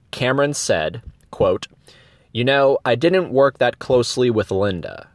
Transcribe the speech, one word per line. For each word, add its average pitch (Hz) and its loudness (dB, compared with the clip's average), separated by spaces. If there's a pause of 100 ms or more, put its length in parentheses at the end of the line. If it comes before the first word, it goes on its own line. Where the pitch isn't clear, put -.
(120)
Cameron 139 0
said, 85 -2 (300)
quote, 98 0 (680)
'You 117 -2
know, 139 2
I - 0
didn't 170 0
work 135 2
that 120 0
closely 127 0
with 107 -2
Linda. 95 -4